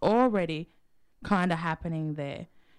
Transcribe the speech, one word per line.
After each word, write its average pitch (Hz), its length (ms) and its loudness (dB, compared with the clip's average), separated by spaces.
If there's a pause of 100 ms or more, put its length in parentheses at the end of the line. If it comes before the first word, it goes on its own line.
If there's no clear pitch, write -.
already 196 680 2 (580)
kinda 180 280 2
happening 160 580 -4
there? 143 340 -10 (320)